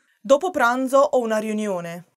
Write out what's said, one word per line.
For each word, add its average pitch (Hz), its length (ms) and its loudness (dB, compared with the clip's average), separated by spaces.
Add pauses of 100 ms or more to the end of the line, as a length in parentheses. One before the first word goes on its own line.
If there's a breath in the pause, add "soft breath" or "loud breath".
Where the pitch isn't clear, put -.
(280 soft breath)
Dopo 285 240 2
pranzo 262 580 2
ho 254 120 2
una 220 180 -2
riunione. 196 640 -6 (120)